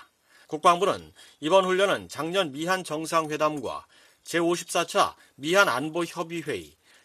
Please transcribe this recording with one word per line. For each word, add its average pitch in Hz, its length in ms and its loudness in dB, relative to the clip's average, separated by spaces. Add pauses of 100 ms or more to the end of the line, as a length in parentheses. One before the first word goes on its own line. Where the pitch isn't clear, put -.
(480)
국방부는 156 640 2 (280)
이번 185 260 4
훈련은 185 420 0
작년 165 440 -2
미한 170 320 -2
정상회담과 151 1000 -2 (380)
제오십사 170 600 0
차 - 300 0 (200)
미한 175 340 2
안보 156 360 -2
협의회의, 160 720 -8 (280)